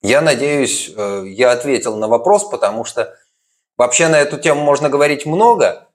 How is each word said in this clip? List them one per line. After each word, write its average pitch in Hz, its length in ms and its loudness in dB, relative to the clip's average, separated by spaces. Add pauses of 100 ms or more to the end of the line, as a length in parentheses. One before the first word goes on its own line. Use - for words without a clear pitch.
Я 120 180 2
надеюсь, 143 720 -2
э, 101 320 -8
я 113 260 2
ответил 123 440 -2
на 107 100 -4
вопрос, 117 440 2
потому 113 340 -4
что - 320 -8 (600)
вообще 123 300 2
на 156 100 4
эту 143 200 0
тему 147 240 0
можно 143 280 2
говорить 143 340 0
много. 170 720 2